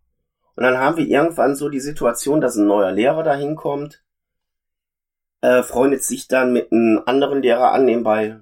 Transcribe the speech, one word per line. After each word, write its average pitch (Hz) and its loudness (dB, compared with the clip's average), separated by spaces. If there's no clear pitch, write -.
Und - -4
dann 127 2
haben 147 0
wir 156 0
irgendwann 139 0
so 143 -6
die 139 -6
Situation, 143 -2
dass 120 -2
ein 104 2
neuer 101 2
Lehrer 139 0
dahin 143 -2
kommt, 147 -8
äh, 123 4
freundet 135 0
sich - -10
dann 127 0
mit - -2
einem 113 2
anderen 139 0
Lehrer 123 2
an, 131 2
nebenbei 110 0